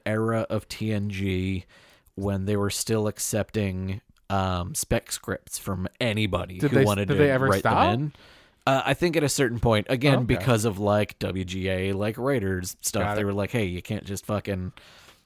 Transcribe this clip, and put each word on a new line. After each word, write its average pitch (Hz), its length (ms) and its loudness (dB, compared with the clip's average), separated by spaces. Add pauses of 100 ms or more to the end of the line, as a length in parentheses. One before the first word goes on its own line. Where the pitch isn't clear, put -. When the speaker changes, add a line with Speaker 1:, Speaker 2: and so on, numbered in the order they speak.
Speaker 1:
era 110 420 0
of 107 180 -4
T 110 240 -4
N 104 180 -2
G 95 540 -2 (520)
when 98 300 -2
they 104 100 0
were 101 140 0
still 110 360 -2
accepting, 95 960 -4 (300)
um, 95 440 0
spec - 380 -4
scripts - 460 -8
from 92 280 -6 (140)
anybody 98 580 -2
Speaker 2:
Did 139 120 0
Speaker 1:
who 120 80 4
Speaker 2:
they, 101 60 6
Speaker 1:
wanted 101 240 2
Speaker 2:
did - 60 0
Speaker 1:
to - 40 2
Speaker 2:
they 147 120 6
ever 131 160 2
Speaker 1:
write - 140 4
Speaker 2:
stop? 160 320 4
Speaker 1:
them 127 80 0
in. 151 120 -4 (540)
Uh, 135 180 4
I 139 100 2
think 170 220 0
at 160 60 4
a 143 60 2
certain 120 320 2
point, 107 300 4
again, 135 300 4
Speaker 2:
Okay. 131 40 0
Speaker 1:
because 110 400 2
of, 101 140 0
like, 104 400 2
W 95 260 -4
G 92 240 -4
A, 95 240 0
like, 104 260 -2
writers 98 600 0
stuff, - 220 -2
Speaker 2:
Got 104 140 0
Speaker 1:
they 104 60 0
Speaker 2:
it. - 20 0
Speaker 1:
were 101 100 0
like, 101 160 -2
Hey, 113 160 0
you 87 160 -6
can't 104 220 -6
just 95 220 -8
fucking 95 460 -4 (540)